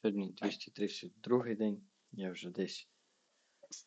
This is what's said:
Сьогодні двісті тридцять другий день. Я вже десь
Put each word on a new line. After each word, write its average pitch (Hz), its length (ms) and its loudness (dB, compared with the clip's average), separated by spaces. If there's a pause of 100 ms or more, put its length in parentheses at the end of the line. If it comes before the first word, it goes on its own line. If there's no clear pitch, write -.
Сьогодні 98 240 2
двісті - 380 -2
тридцять - 500 -4
другий 120 360 2
день. 104 320 0 (220)
Я 95 200 -4
вже 90 200 -6
десь - 400 -4 (960)